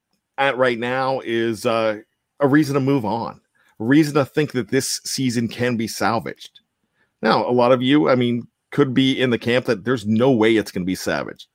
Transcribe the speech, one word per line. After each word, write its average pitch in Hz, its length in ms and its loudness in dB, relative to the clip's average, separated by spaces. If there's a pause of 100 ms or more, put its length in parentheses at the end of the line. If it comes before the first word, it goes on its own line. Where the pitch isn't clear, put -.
(380)
at 135 200 0
right 127 220 0
now 131 400 -4
is, 113 460 -4
uh, 110 340 0 (400)
a 143 80 4
reason 139 280 2
to 143 40 0
move 135 240 0
on, 107 380 -6 (360)
a 110 60 -8
reason 147 300 2
to 147 100 2
think 151 300 -4
that 123 160 -4
this - 340 -2
season 120 460 -2
can 123 260 -4
be 110 140 -4
salvaged. - 720 -6 (600)
Now, 110 240 2
a 123 60 -2
lot 123 220 4
of 123 80 2
you, 147 260 2
I 135 80 4
mean, 120 320 -2 (240)
could 139 220 0
be 131 280 2
in 127 100 2
the 113 60 2
camp 123 280 0
that 101 180 -2
there's 117 220 -4
no 113 260 2
way 113 240 4
it's 101 160 0
gonna 92 140 -6
be 92 100 -2
savaged, - 600 -6